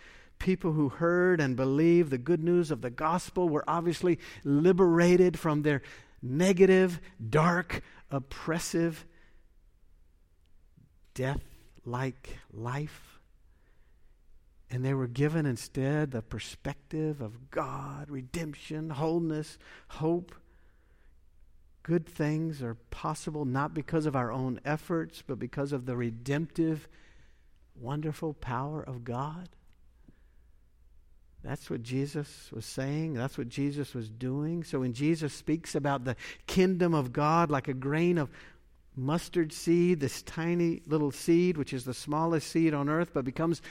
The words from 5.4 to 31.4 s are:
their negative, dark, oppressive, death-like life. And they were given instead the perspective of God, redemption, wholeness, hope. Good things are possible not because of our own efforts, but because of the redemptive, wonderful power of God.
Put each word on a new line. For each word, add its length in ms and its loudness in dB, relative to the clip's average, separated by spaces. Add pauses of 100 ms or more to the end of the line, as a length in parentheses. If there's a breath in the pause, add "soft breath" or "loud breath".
their 220 2 (400 loud breath)
negative, 800 6 (260 loud breath)
dark, 540 2 (280 loud breath)
oppressive, 920 -2 (2000 soft breath)
death-like 1300 -8 (120)
life. 680 -10 (1500)
And 120 -4
they 120 0
were 120 -2
given 380 0
instead 680 -2
the 100 -4
perspective 960 -8
of 300 -12
God, 600 -6
redemption, 760 -8
wholeness, 680 -2 (300 loud breath)
hope. 460 -2 (1500)
Good 240 0
things 540 -2
are 140 -6 (140)
possible 540 -6
not 300 -2
because 320 -2
of 100 0
our 160 0
own 320 -2
efforts, 600 -4
but 140 -6
because 320 -4
of 140 -4
the 100 -4
redemptive, 920 -2 (920 soft breath)
wonderful 540 -6
power 500 -6
of 220 -10
God. 460 -6 (1900 soft breath)